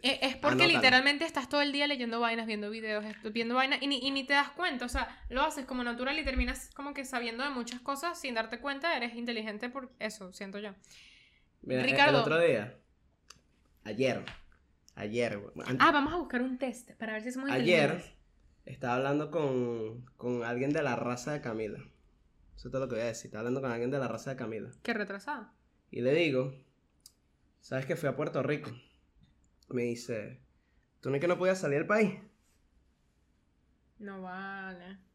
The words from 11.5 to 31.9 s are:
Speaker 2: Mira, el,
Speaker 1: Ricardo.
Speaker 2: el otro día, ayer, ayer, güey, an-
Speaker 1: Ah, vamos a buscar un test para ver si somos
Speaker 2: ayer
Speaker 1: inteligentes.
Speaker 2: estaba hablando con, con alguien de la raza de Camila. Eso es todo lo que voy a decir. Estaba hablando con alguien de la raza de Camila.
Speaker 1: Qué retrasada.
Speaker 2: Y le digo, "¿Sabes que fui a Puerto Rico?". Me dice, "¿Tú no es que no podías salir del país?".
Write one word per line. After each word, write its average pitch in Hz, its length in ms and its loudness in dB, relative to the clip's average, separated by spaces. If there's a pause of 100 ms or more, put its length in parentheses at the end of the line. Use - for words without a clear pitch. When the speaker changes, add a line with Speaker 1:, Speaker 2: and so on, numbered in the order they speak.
Speaker 2:
Mira, 127 180 0
el, 254 100 2
Speaker 1:
Ricardo. 277 260 8
Speaker 2:
el - 60 8
otro 165 160 4
día, 123 360 4 (1080)
ayer, 110 400 0 (720)
ayer, 110 440 0
güey, 101 120 -14 (160)
an- 123 120 0
Speaker 1:
Ah, 302 120 8
vamos 294 220 2
a 349 40 -2
buscar 254 240 -2
un 254 160 -2
test - 400 -8
para 220 160 -6
ver 214 100 -6
si 247 80 -6
somos 262 200 -4
Speaker 2:
ayer 185 400 6
Speaker 1:
inteligentes. - 260 -8 (480)
Speaker 2:
estaba 123 300 -2
hablando 143 360 2
con, 123 720 -2 (120)
con 123 260 -2
alguien 123 300 0
de 156 100 2
la 127 120 0
raza 120 380 -4
de 117 80 -4
Camila. 110 360 -4 (800)
Eso - 120 -14
es 123 40 -12
todo 131 100 -2
lo 135 80 -2
que 123 60 -4
voy 113 80 -2
a 120 40 0
decir. 113 200 -6
Estaba 104 140 -10
hablando 123 200 0
con 131 100 -2
alguien 120 200 -2
de 143 80 0
la 127 80 -2
raza 117 240 -6
de 131 60 -6
Camila. 113 320 -8 (140)
Speaker 1:
Qué 240 100 -2
retrasada. 208 600 -6 (360)
Speaker 2:
Y - 120 -6
le 127 120 4
digo, 143 400 2 (1080)
"¿Sabes 131 260 -4
que 160 100 -2
fui 143 140 0
a 127 60 -2
Puerto 151 280 -2
Rico?". 135 280 -2 (1000)
Me 120 140 -2
dice, 117 580 -6 (580)
"¿Tú 131 100 -6
no 135 60 2
es 139 60 0
que 170 60 2
no 175 100 4
podías 185 220 4
salir 143 200 2
del 156 80 -2
país?". 208 260 4 (1900)